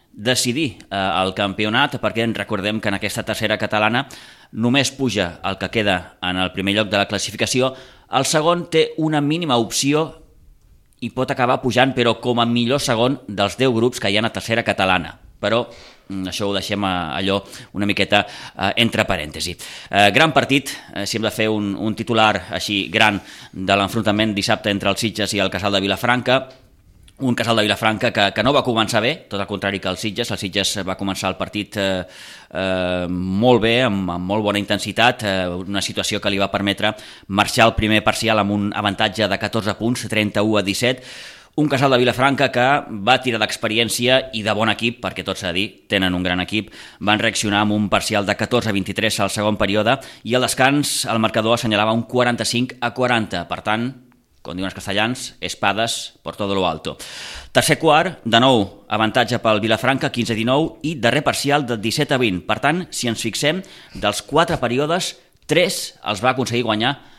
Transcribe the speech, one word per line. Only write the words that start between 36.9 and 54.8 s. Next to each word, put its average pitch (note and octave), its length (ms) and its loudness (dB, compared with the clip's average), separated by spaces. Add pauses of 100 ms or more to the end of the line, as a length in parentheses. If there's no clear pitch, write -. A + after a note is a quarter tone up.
marxar G2+ 360 4
al A2+ 140 6
primer G#2+ 260 2
parcial A2 380 2
amb G2+ 100 2
un G#2 240 0
avantatge G2+ 560 0
de F#2+ 80 -2
catorze G#2 400 -2
punts, A#2 320 -2
trenta-u G#2+ 460 2
a G2+ 40 2
disset. A#2 400 -2 (540)
Un D3+ 160 2
Casal C#3 180 2
de B2+ 60 4
Vilafranca B2+ 560 2
que B2 160 2 (400)
va B2+ 160 6
tirar A2+ 160 0
d'experiència A#2 840 0 (100)
i G#2+ 80 -6
de G#2+ 80 2
bon G#2+ 160 2
equip, A2+ 320 -2
perquè F#2 240 -6
tot F#2+ 160 -6
s'ha F2 140 -4
de - 20 -2
dir, G2+ 120 -2 (200)
tenen F#2+ 240 2
un F2+ 100 0
gran F2+ 220 0
equip. G#2 240 -4 (320)
Van G#2 180 2
reaccionar G#2+ 460 0
amb G#2 80 0
un G#2 160 0
parcial G2+ 400 0
de G2+ 80 0
catorze A2+ 320 0
a G2+ 80 0
vint-i-tres G2+ 480 -2
al F#2+ 80 -2
segon G#2 240 0
període G#2 400 2 (320)
i A#2+ 80 2
al B2+ 80 2
descans C#3 640 2
el A2+ 80 0
marcador A2 400 2
assenyalava A2 400 2
un A#2 80 0
quaranta-cinc A#2+ 800 0
a A#2+ 80 -2
quaranta. A2+ 560 0
Per - 160 -6
tant, A2+ 240 0 (580)
com E2 80 -10
diuen F#2 160 -6
els - 60 -14
castellans, G#2+ 560 -4 (100)